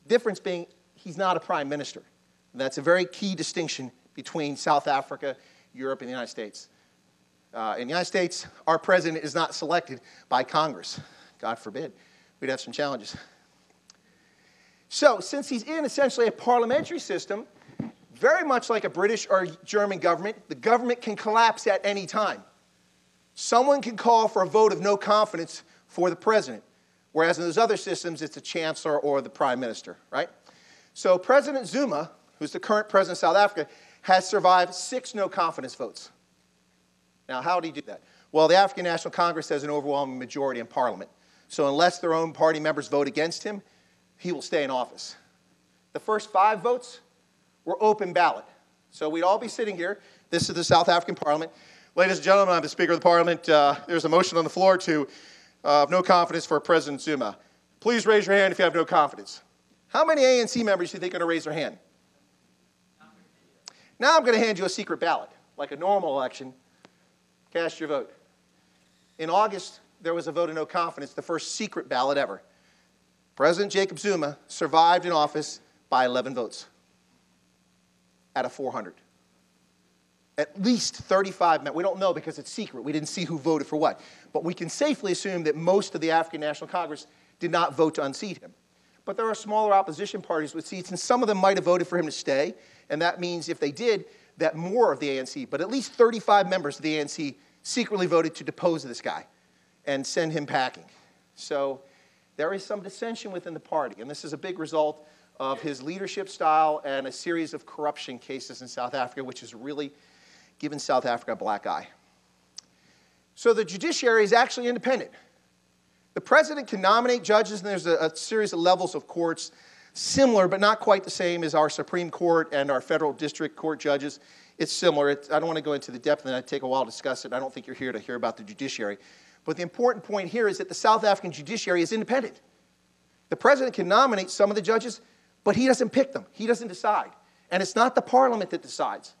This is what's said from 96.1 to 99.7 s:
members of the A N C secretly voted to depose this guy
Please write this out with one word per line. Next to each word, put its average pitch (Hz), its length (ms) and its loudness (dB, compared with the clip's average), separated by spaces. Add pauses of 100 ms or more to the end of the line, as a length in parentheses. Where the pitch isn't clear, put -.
members 185 280 -2
of 147 60 -18
the 156 140 -2
A 151 40 -2
N 143 80 -4
C 165 280 -8 (260)
secretly 208 440 -2
voted 160 300 2
to 147 80 -16
depose 160 380 -2
this 120 180 -12
guy 78 260 -8 (600)